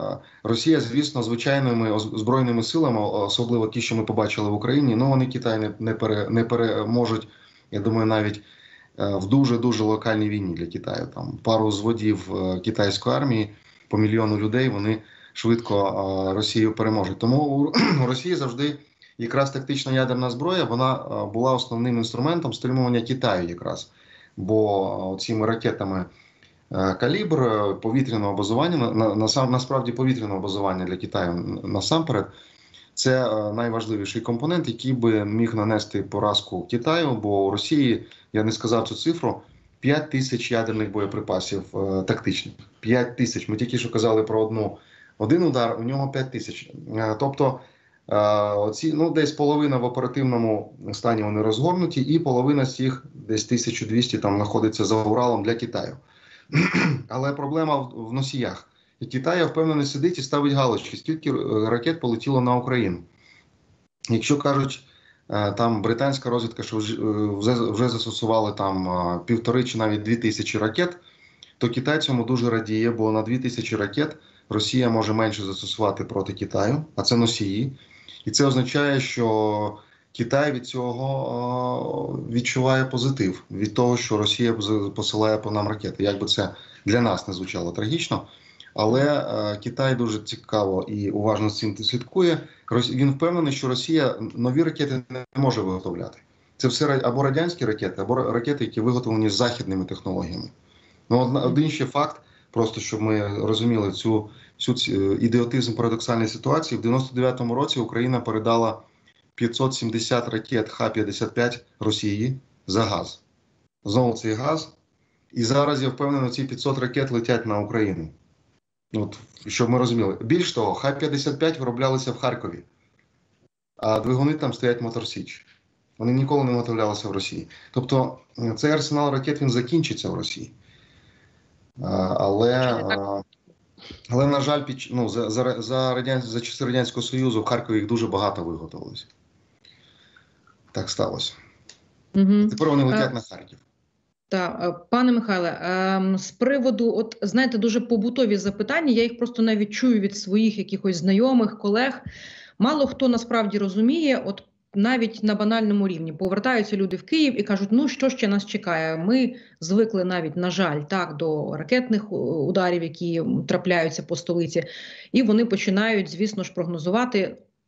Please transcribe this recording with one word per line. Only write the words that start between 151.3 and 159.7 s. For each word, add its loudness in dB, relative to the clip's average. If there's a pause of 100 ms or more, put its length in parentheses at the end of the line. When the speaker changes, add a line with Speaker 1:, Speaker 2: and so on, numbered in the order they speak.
Speaker 2:
колег. 0 (580)
Мало 4
хто 0
насправді 0
розуміє, 2
от -6 (320)
навіть 2
на 2
банальному 2
рівні -4
повертаються 0
люди 0
в -12
Київ 2
і 0
кажуть: 0
«Ну, 4
що 0
ще 0
нас 0
чекає? -2
Ми 2 (260)
звикли 2